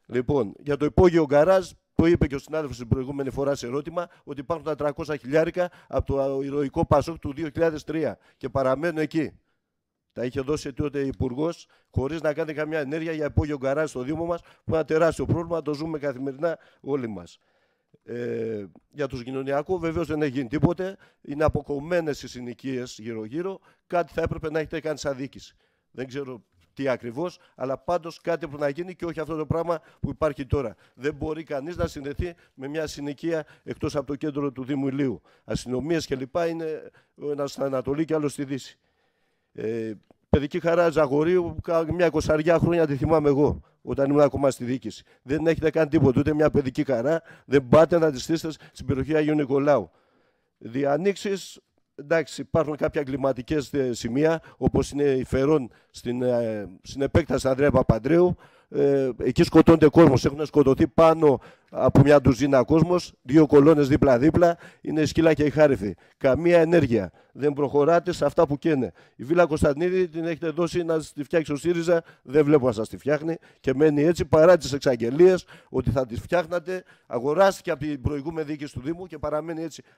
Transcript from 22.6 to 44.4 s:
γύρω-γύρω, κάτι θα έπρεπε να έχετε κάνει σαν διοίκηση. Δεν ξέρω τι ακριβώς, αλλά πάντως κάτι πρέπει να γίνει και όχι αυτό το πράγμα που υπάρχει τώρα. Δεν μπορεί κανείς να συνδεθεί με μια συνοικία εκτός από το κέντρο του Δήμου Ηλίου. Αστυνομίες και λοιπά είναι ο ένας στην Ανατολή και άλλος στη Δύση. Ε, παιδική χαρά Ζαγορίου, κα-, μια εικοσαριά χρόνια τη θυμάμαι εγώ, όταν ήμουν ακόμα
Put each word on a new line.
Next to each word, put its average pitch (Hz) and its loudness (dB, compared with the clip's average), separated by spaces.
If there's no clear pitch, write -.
γύρω-γύρω, 117 -10
κάτι 170 -2
θα 165 -4
έπρεπε 160 -4
να 156 -2
έχετε 156 -6
κάνει 151 -6
σαν 139 -4
διοίκηση. 123 -12
Δεν 127 -10
ξέρω 127 -12
τι 135 -4
ακριβώς, 127 -6
αλλά 131 -6
πάντως 170 -6
κάτι 165 -4
πρέπει 143 -10
να 147 0
γίνει 170 -8
και - -12
όχι 160 -8
αυτό 156 -6
το 156 -6
πράγμα 165 -2
που - -6
υπάρχει 143 -4
τώρα. 123 -4
Δεν 139 -6
μπορεί 156 -8
κανείς 147 -8
να 170 -4
συνδεθεί 151 -8
με 139 -12
μια 156 -6
συνοικία 147 -8
εκτός 131 -6
από 139 -4
το 147 -6
κέντρο 143 -4
του 131 -10
Δήμου 139 -4
Ηλίου. 135 -4
Αστυνομίες 127 -4
και 139 -6
λοιπά 139 -4
είναι 165 -8
ο 147 -10
ένας 143 -4
στην - -8
Ανατολή 139 -2
και 156 -4
άλλος 147 -2
στη 147 -8
Δύση. 135 -10
Ε, 110 -6
παιδική 147 0
χαρά 170 2
Ζαγορίου, 160 0
κα-, 165 -2
μια 175 2
εικοσαριά 156 2
χρόνια 165 2
τη 143 -2
θυμάμαι 156 2
εγώ, 135 2
όταν 135 -2
ήμουν 147 4
ακόμα 139 2